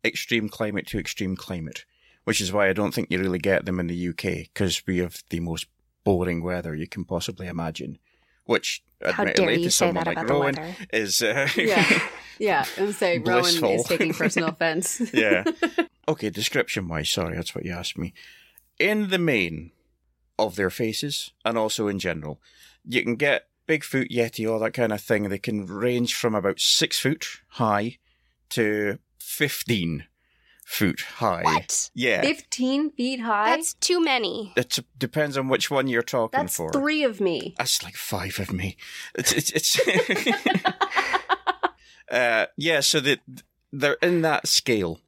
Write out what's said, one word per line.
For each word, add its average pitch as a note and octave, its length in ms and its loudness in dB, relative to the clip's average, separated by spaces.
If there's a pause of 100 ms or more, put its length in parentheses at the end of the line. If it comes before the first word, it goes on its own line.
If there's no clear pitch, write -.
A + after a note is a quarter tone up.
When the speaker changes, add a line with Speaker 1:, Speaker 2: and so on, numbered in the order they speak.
Speaker 1:
extreme - 460 0
climate G#2 380 -4
to A2+ 120 -4
extreme F#2 380 -4
climate, D#2+ 480 -10 (400)
which G#2+ 160 0
is F#2 100 -4
why G2+ 160 4
I F#2+ 60 4
don't G2+ 200 0
think - 160 -4
you F2+ 100 0
really F#2 200 0
get F#2+ 260 2
them F#2 140 -2
in F2 80 -2
the F2 80 -4
U F2 180 -4
K, F2 400 -6
'cause F#2+ 320 0
we F#2 120 0
have F2+ 320 -4
the E2+ 100 -4
most E2+ 280 -6 (360)
boring F2+ 400 2
weather F2 300 -4
you D#2 140 -6
can F2+ 180 -10
possibly F#2 400 -6
imagine, E2+ 540 -8 (460)
which, - 380 -2 (200)
Speaker 2:
How - 60 0 (120)
Speaker 1:
admittedly, G3 240 4
Speaker 2:
dare A2+ 140 2
you E3+ 60 0
Speaker 1:
to F3 60 0
Speaker 2:
say - 140 4
Speaker 1:
someone F3 180 0
Speaker 2:
that E3 40 -2
Speaker 1:
like E3 100 -2
Speaker 2:
about D#3+ 100 -4
the B2+ 60 2
Speaker 1:
Rowan, C#3 220 2
Speaker 2:
weather? E3 200 -8 (160)
Speaker 1:
is, G#2+ 300 0
uh, A#2+ 300 2
<laughs> - 40 -4
Speaker 3:
Yeah. F#3+ 460 4 (380)
Yeah. G3+ 260 4 (100)
And G3+ 200 0
say F3 240 2
Rowan F3+ 240 2
Speaker 1:
blissful. E3+ 320 2
Speaker 3:
is A2+ 80 2
taking E3 280 2
personal D#3+ 380 0
Speaker 1:
<laughs> - 0 -
Speaker 3:
offense. D#3+ 580 -2
<laughs> - 60 -10
Speaker 1:
Yeah. G2+ 300 4 (640)
Okay, D#3 240 -2
description-wise, F#2 800 -2
sorry, E2+ 240 -2
that's - 180 -6
what - 120 -6
you F2+ 80 -4
asked F2 260 -8
me. - 160 -6 (640)
In G#3 300 2
the F#3 100 2
main F2 540 0 (680)
of G#2 160 0
their F#2+ 160 2
faces, A#2 600 -4 (120)
and A2+ 100 0
also A2 320 0
in G2 120 0
general, D#2 420 -6 (420)
you B2 200 -2
can A#2+ 120 -2
get C#3 340 0 (180)
Bigfoot, D3 440 0
Yeti, A#2 400 -2
all A2+ 60 0
that A2 160 -2
kind A#2 180 2
of G#2 100 -2
thing. G#2 280 0
They G2 80 -2
can G#2 300 -4
range A#2 480 0
from A2+ 180 0
about G2 260 0
six - 380 2
foot - 300 -2 (220)
high A2 500 0 (500)
to G#2+ 480 0 (220)
fifteen F#2+ 840 -2 (600)
foot - 360 0
high. F2+ 420 -2
Speaker 2:
What? - 500 0
Speaker 1:
Yeah. A#2+ 280 2
Speaker 3:
Fifteen C#4 680 -2
feet B3+ 280 -4
high? A3 360 0
Speaker 2:
That's D#4+ 200 -4
too F4+ 260 0
many. A#3 560 -2
Speaker 1:
It - 220 -2 (180)
depends C3+ 400 -2
on C3+ 120 -2
which - 200 2
one C3+ 180 2
you're A#2 140 2
talking A#2+ 380 0
Speaker 3:
That's F2+ 160 -2
Speaker 1:
for. D#2+ 160 -4
Speaker 3:
three D4 320 0
of A3 180 0
me. F3 360 -2
Speaker 1:
That's - 260 -2
like F#3 140 -14
five F#2 420 -6
of F#2 120 -4
me. F#2 260 -4 (380)
It's, - 180 0
it's, - 200 0
it's - 260 2
<laughs> - 720 2 (1600)
uh, A#2 340 4 (120)
yeah, D3+ 220 4
so D3+ 200 4
the, C3+ 200 4 (520)
they're C#3+ 300 2
in F3 200 4
that D#3 260 2
scale. F#2+ 600 2